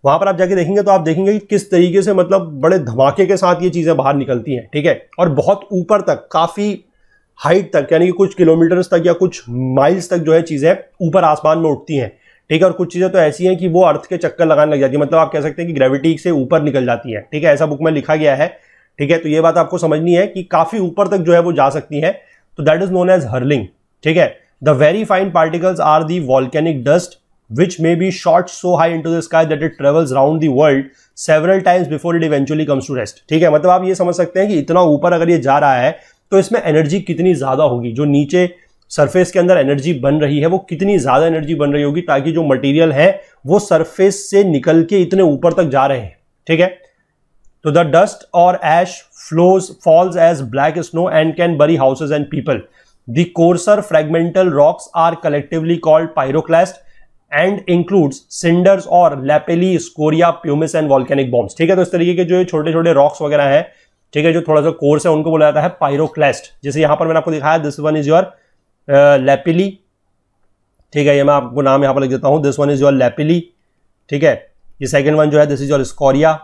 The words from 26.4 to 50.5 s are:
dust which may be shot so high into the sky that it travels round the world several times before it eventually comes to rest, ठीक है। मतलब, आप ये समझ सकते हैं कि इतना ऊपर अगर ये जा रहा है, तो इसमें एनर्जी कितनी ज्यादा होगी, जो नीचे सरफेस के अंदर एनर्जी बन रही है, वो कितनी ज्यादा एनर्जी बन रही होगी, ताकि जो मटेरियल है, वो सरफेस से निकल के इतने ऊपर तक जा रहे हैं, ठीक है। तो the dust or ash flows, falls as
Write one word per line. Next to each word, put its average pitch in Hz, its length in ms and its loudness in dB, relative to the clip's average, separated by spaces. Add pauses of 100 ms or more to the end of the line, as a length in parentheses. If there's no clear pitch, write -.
dust 165 300 0 (360)
which 170 260 -2
may 160 200 0
be 185 180 -2
shot 180 360 0
so 180 240 -4
high 165 160 0
into 165 220 -6
the 165 100 -4
sky 165 220 0
that 151 180 -4
it - 160 -6
travels 143 340 0
round 147 300 0
the 156 100 0
world 139 300 2 (360)
several 170 440 0
times 180 260 0
before 156 280 -6
it 165 100 0
eventually 151 400 -2
comes 135 240 -4
to 127 80 -6
rest, - 300 -10
ठीक 160 140 0
है। 165 80 4
मतलब, 151 200 2
आप 185 140 2
ये 185 100 -2
समझ 180 200 -2
सकते 180 260 -2
हैं 208 80 0
कि 185 100 0
इतना 165 220 0 (100)
ऊपर 175 220 2
अगर 170 180 0
ये 165 80 2
जा 135 200 2
रहा 139 180 2
है, 131 200 -2 (360)
तो 196 60 4
इसमें 196 240 0
एनर्जी 156 380 0
कितनी 175 340 0
ज्यादा 135 300 0
होगी, 120 280 -2
जो 139 120 -4
नीचे 147 440 0 (420)
सरफेस 175 400 0
के 190 80 -2
अंदर 180 200 4
एनर्जी 143 360 -2
बन 139 260 -2
रही 147 200 0
है, 151 60 0
वो 180 120 0
कितनी 185 400 -2
ज्यादा 135 280 2
एनर्जी 160 280 -2
बन 143 180 -2
रही 147 100 0
होगी, 147 180 -2
ताकि 147 320 -2
जो 165 100 -2
मटेरियल 143 500 0
है, 170 280 2 (260)
वो 180 120 2
सरफेस 190 720 -2
से 196 140 4
निकल 165 380 2
के 196 160 0
इतने 185 240 0
ऊपर 165 300 2
तक 175 120 0
जा 135 220 0
रहे 135 120 -2
हैं, 98 180 -12 (300)
ठीक 165 140 0
है। 185 180 0 (880)
तो 156 60 -2
the 170 160 2
dust 175 360 0 (140)
or 180 160 4 (140)
ash 175 260 0 (300)
flows, 180 420 2 (160)
falls 170 400 2
as 165 180 4 (140)